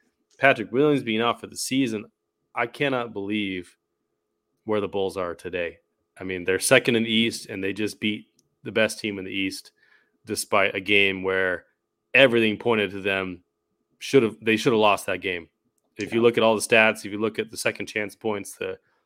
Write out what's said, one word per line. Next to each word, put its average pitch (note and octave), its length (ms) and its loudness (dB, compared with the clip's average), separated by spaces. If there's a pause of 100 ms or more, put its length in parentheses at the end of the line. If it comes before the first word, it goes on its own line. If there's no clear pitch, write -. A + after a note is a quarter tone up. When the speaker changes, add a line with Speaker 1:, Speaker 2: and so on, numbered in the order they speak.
(360)
Speaker 1:
Patrick A#2 360 4
Williams C#3 320 2
being A2 160 -2
out A2+ 200 0
for G#2 60 -14
the - 100 -16
season, A#2+ 500 -2 (500)
I A#2+ 100 -2
cannot A#2+ 460 -4
believe G2 640 -4 (880)
where G#2+ 160 -2
the G2 80 -4
Bulls F#2+ 280 -4
are F2 200 -6
today. F2 420 -8 (400)
I F#2+ 60 -12
mean, F#2 180 -6
they're F#2 160 0
second B2 380 4
in A2+ 80 2
the A2+ 80 -2
East, A2+ 340 2
and G2+ 160 -8
they G2 100 -4
just G#2 280 -6
beat G#2+ 260 -4 (380)
the A2+ 80 -10
best G#2+ 260 0
team G2+ 220 -6
in F#2 40 -10
the F#2+ 60 -12
East, F#2+ 400 -6 (540)
despite G2+ 500 0
a G2+ 60 -4
game G2 420 4
where F#2+ 440 -2 (460)
everything A#2 440 4
pointed G#2+ 340 0
to G2 100 -10
them F#2+ 440 -4 (560)
should C3 240 4
have, A2 180 -2
they A2 140 2
should A#2 160 2
have A2 80 4
lost G#2 260 2
that F#2+ 140 -4
game. F2+ 280 -6 (500)
If G2 140 -6
you A2+ 60 0
Speaker 2:
Yeah. A2+ 60 4
Speaker 1:
look A#2+ 120 6
at A#2+ 60 2
all A2+ 140 4
the G2+ 40 -2
stats, A2 440 2
if G2 80 -10
you G#2 80 -6
look A2 180 -4
at A2 140 -6
the - 40 -16
second A2 300 -4
chance G#2 300 -6
points, G#2 400 -8
the F#2+ 200 -8 (300)